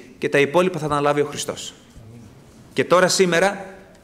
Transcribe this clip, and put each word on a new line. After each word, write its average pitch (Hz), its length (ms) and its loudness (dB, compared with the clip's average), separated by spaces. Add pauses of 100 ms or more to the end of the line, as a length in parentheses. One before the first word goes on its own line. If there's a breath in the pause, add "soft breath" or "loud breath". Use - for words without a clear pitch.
(180 loud breath)
και 139 120 -4
τα 143 100 2
υπόλοιπα 170 400 2
θα 151 80 -6
τα 147 60 -2
αναλάβει 147 280 0
ο 139 40 2
Χριστός. - 480 -10 (1000)
Και 131 100 -2
τώρα 180 240 4
σήμερα 185 680 0 (280)